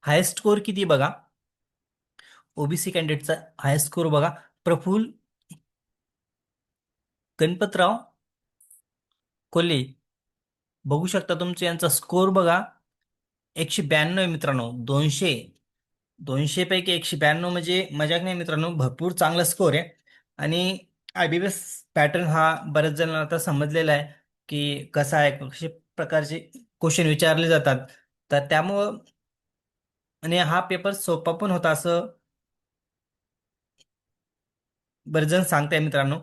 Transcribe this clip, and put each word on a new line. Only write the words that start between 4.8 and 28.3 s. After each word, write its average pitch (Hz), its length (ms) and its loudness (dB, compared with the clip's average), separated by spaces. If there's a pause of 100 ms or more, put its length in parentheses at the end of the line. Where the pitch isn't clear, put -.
गणपतराव 185 580 2 (1600)
कोल्हे 165 300 0 (1040)
बघू 151 200 0
शकता 180 280 -2
तुमचं 175 320 -4
यांचा 170 220 -2
स्कोअर 185 420 2
बघा, 180 300 4 (960)
एकशे 160 260 -2
ब्याण्णव 156 380 2
आहे 180 100 0
मित्रांनो, 139 400 -2 (140)
दोनशे, 147 480 0 (840)
दोनशे 143 460 -2
पैकी 185 280 -2
एकशे 170 240 -4
ब्याण्णव 156 340 2
म्हणजे 175 420 -2
मजाक 151 300 0
नाही 185 140 -4
मित्रांनो, 165 340 -2
भरपूर 160 420 -2
चांगला 170 320 2
स्कोअर 165 300 2
आहे. 170 140 -2 (500)
आणि 175 400 -2 (360)
आयबीपीएस 180 460 0 (340)
पॅटर्न 156 320 2
हा 160 280 4 (120)
बऱ्याच 151 260 0
जणांना 160 280 -2
आता 156 180 -4
समजलेला 156 540 0
आहे 147 140 0 (420)
की 147 360 -4 (100)
कसा 147 240 0
आहे, 147 200 4
कशा 143 300 -10 (280)
प्रकारचे 156 420 -2 (420)
क्वेश्चन 165 260 2
विचारले 160 420 4
जातात. 139 380 2 (440)